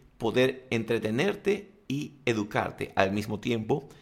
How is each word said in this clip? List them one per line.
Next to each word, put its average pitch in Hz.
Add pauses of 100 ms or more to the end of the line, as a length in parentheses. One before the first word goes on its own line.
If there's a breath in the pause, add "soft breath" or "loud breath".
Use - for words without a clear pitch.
(160 loud breath)
poder 127
entretenerte 120
y 139 (100)
educarte 107
al 95
mismo 107
tiempo. 117 (120 loud breath)